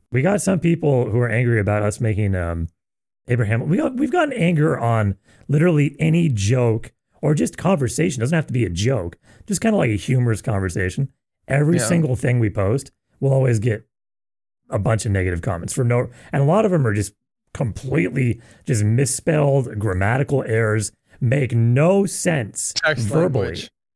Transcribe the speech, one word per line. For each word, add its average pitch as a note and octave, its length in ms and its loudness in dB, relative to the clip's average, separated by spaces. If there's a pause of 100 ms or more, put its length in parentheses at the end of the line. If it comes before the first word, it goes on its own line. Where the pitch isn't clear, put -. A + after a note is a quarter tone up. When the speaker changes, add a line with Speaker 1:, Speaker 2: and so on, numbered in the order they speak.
(120)
Speaker 1:
We B2+ 100 2
got F#3 200 2
some F#3+ 180 0
people D#3 500 0
who A2 100 0
are A#2+ 100 0
angry A#2 300 2
about G#2 240 0
us G#2 160 -2
making, G#2 360 0
um, E2+ 320 -2 (600)
Abraham. A#2 420 0
We F3+ 80 2
got, C#4 180 -2
we've B3 160 0
gotten D#4 220 0
anger D#3+ 460 2
on A2+ 360 0 (320)
literally D3+ 520 2
any D#3+ 300 2
joke A#2 640 0 (280)
or D3+ 140 2
just A3+ 240 -2
conversation. D#3 640 0
Doesn't D3 140 0
have D#3 120 -2
to B2 60 -6
be B2 120 0
a F2 60 -2
joke. F#2+ 460 -2 (300)
Just G3 140 -4
kinda A3 160 2
like C3+ 140 0
a G#2 60 0
humorous B2 440 0
conversation. G2 680 -4 (360)
Every D3 300 2
Speaker 2:
Yeah. - 80 0
Speaker 1:
single D#3 300 0
thing B2 240 0
we A2+ 100 2
post, G#2 400 -2 (300)
we'll C#3 140 0
always B2+ 260 2
get A2 260 -2 (840)
a A2 80 -2
bunch A2 260 0
of G#2+ 60 -2
negative F2+ 320 0
comments F2 300 -6
for C3 100 -2
no, A#2+ 260 0 (220)
and C#3 100 0
a C#3 40 2
lot F#3+ 200 4
of G3 60 0
them D3+ 160 2
are G#2 60 0
just G2+ 200 -2 (500)
completely C3 800 -2 (240)
just A2 180 0
misspelled, C3+ 960 0
grammatical G#2+ 640 0
errors, A2 480 0 (300)
make B2 320 0
no C#3 520 4
sense - 720 -4
Speaker 2:
Text D3 300 0
Speaker 1:
verbally. C3+ 400 0
Speaker 2:
language. E2 220 -10 (260)